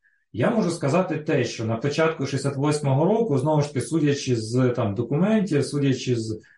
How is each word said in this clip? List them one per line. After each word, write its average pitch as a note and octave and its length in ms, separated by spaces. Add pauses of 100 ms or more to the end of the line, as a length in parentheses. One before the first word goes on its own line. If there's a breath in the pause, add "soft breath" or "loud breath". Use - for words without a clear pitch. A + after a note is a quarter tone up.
(340)
Я D3 180
можу G3+ 180
сказати D#3 480
те, C#3 260
що A2 220
на A2+ 100
початку D#3+ 500
шістдесят C3 320
восьмого C#3+ 480
року, F#3+ 320
знову D3 240
ж - 60
таки, B2 140
судячи C#3+ 540
з, A#2+ 340
там, G#2 260
документів, D#3+ 720
судячи C3 500
з, A2 160 (260 loud breath)